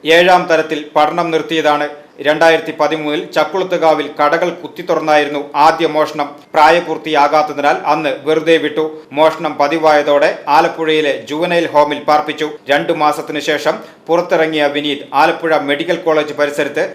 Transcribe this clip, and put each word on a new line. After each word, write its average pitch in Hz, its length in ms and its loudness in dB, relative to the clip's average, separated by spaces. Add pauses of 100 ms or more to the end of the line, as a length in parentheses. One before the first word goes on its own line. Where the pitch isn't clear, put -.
(160)
ഏഴാം 180 340 6
തരത്തിൽ 156 280 0 (180)
പഠനം 156 360 2
നിർത്തിയതാണ്. 151 560 0 (380)
രണ്ടായിരത്തി 156 520 2
പതിമൂന്നിൽ 151 420 -2 (140)
ചക്കുളത്തുകാവിൽ 160 720 0 (140)
കടകൾ 170 280 2 (140)
കുത്തിത്തുറന്നായിരുന്നു 151 800 -2 (240)
ആദ്യ 160 300 2
മോഷണം. 151 340 -2 (260)
പ്രായപൂർത്തിയാകാത്തതിനാൽ 156 1200 2 (160)
അന്ന് 156 200 -2 (140)
വെറുതെ 156 380 2
വിട്ടു. 156 200 -2 (340)
മോഷണം 156 420 2
പതിവായതോടെ 147 720 4 (260)
ആലപ്പുഴയിലെ 156 580 0 (160)
ജുവനൈൽ 170 440 0
ഹോമിൽ 151 340 2
പാർപ്പിച്ചു. 151 400 0 (240)
രണ്ടു 165 300 0
മാസത്തിനു 151 460 -2
ശേഷം 151 260 0 (340)
പുറത്തിറങ്ങിയ 160 560 0 (120)
വിനീത് 147 320 -6 (140)
ആലപ്പുഴ 165 320 -2 (160)
മെഡിക്കൽ 170 360 -2
കോളേജ് 151 340 -2
പരിസരത്ത് 147 440 -2 (100)